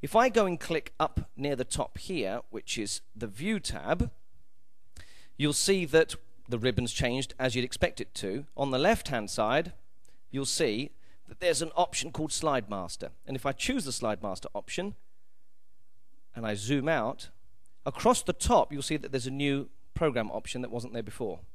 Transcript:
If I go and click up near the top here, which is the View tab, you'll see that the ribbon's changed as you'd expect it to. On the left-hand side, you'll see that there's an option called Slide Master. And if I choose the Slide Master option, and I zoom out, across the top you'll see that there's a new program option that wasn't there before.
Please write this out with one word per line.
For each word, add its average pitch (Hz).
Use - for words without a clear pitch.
If -
I 240
go 208
and 175
click -
up -
near 143
the 123
top -
here, 120
which -
is 104
the 110
View 165
tab, 107
you'll 147
see 190
that 156
the 120
ribbon's 120
changed 131
as 131
you'd 123
expect -
it -
to. 107
On 139
the 131
left-hand 139
side, 127
you'll 135
see 127
that -
there's 165
an 165
option 165
called 156
Slide 135
Master. 95
And 135
if 131
I 139
choose 247
the 135
Slide 107
Master 95
option, -
and 117
I 107
zoom 127
out, 131
across 226
the 180
top 185
you'll 139
see 156
that 139
there's 127
a -
new 139
program 120
option 123
that 123
wasn't 117
there 117
before. 98